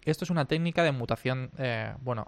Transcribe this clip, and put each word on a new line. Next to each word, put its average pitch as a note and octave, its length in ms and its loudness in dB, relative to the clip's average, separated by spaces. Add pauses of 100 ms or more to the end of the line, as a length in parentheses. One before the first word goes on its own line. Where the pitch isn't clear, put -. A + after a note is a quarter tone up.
esto D#3 200 0
es - 40 -2
una D#3+ 160 2
técnica E3 380 2
de D#3 80 4
mutación, C3 640 -2
eh, A2+ 440 -2
bueno, A#2+ 260 -4